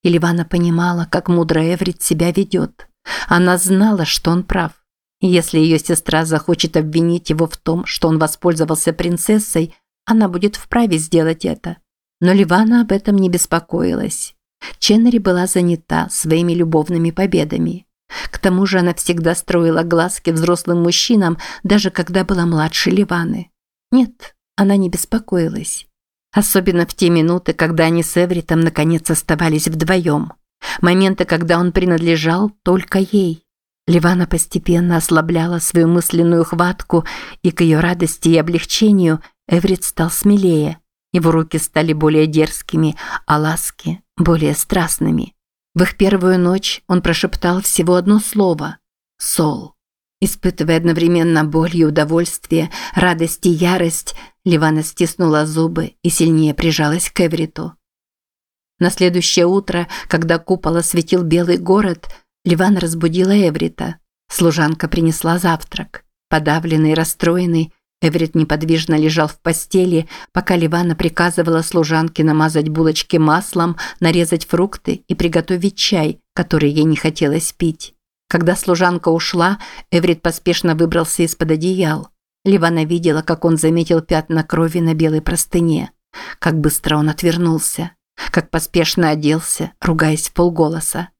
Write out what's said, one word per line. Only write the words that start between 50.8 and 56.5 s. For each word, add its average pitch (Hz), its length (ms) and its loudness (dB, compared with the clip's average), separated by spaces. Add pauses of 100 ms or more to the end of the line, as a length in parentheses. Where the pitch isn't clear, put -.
боль 160 340 -2
и 160 80 4
удовольствие, 160 840 0 (240)
радость 165 500 0
и 180 60 4
ярость, 175 640 -2 (300)
Ливана 156 400 2
стиснула 156 640 0
зубы 160 560 -2
и 175 60 0
сильнее 160 460 2